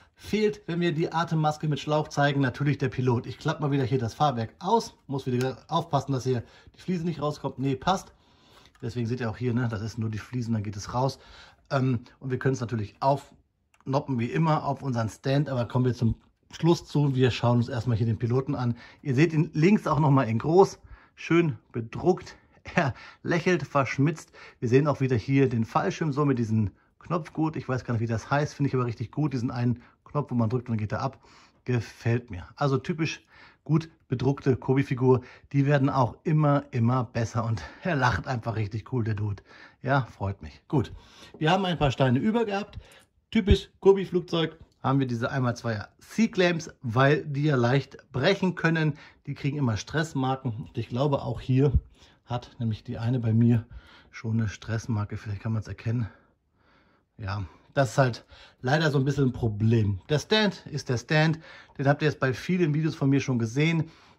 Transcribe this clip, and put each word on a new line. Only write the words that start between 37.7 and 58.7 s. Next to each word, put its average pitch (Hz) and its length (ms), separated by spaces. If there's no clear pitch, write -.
<laughs> - 100
er 170 120
lacht 123 320
einfach 117 280
richtig 107 360
cool, 123 120
der 107 120
Dude. 101 260
Ja, 131 240
freut - 360
mich. - 260
Gut, 127 240
wir 151 120
haben 190 160
ein 175 120
paar 143 140
Steine 131 280
über 220 260
gehabt. 202 320
Typisch 190 380
Kobi-Flugzeug, 175 800
haben 135 140
wir 127 80
diese 120 240
einmal 127 260
zweier 110 320
C-Clamps, 175 720
weil 135 420
die 143 200
ja 147 100
leicht 123 420
brechen 180 420
können. 160 400
Die 139 80
kriegen 143 240
immer 117 200
Stressmarken. 131 920
Und - 100
ich 110 120
glaube, 139 340
auch 117 180
hier 131 300
hat - 340
nämlich 113 240
die - 160
eine 123 200
bei 113 140
mir 117 320
schon 113 280
eine 110 80
Stressmarke. 107 720
Vielleicht 101 240
kann 110 120
man's 107 140
erkennen. 113 400
Ja, 101 280
das 135 180
ist - 60
halt 127 280
leider 151 300